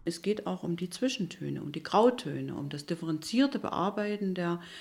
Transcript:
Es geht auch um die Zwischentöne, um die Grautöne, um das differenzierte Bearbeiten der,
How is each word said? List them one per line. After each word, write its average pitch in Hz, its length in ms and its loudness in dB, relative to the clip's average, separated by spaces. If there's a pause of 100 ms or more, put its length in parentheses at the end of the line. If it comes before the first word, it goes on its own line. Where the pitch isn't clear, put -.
Es 170 180 -4
geht 208 240 0
auch 185 160 -2
um 170 140 0
die 175 120 -2
Zwischentöne, 170 720 -2
um 147 120 -6
die 160 100 -6
Grautöne, 180 720 4
um 139 140 -4
das 143 180 -8
differenzierte 175 720 2
Bearbeiten 208 760 0
der, 175 260 0 (200)